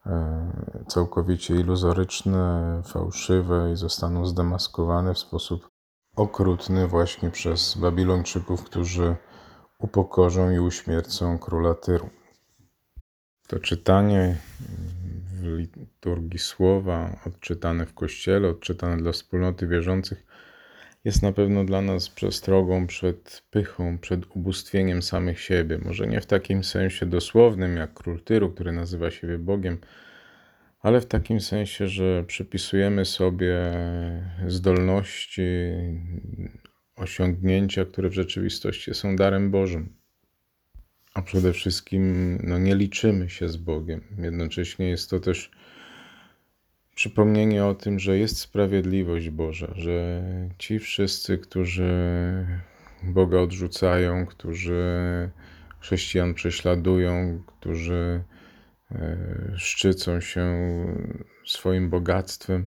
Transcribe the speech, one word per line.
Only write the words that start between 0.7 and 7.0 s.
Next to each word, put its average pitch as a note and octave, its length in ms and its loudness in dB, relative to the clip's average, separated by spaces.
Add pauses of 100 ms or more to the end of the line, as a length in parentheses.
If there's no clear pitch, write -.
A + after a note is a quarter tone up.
całkowicie F2 680 0
iluzoryczne, F2+ 1300 2
fałszywe F2 840 0
i E2+ 40 0
zostaną F2 500 -2
zdemaskowane F2 880 0
w - 60 -4
sposób - 500 -6 (460)
okrutny F#2+ 720 2
właśnie E2+ 420 2